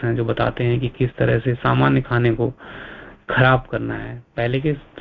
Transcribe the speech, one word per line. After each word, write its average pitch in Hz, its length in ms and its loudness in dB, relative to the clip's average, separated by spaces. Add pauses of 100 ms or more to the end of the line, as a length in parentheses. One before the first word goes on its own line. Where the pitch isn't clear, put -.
हैं 117 120 0
जो 117 100 -2
बताते 117 380 -2
हैं 120 160 2
कि 123 80 0
किस 120 280 -2
तरह 120 240 2
से 123 140 0
सामान्य 131 480 2
खाने 120 300 2
को 117 180 0 (800)
खराब 127 420 4
करना 113 220 -4
है। 120 300 -10 (140)
पहले 123 240 0
के 151 120 0 (280)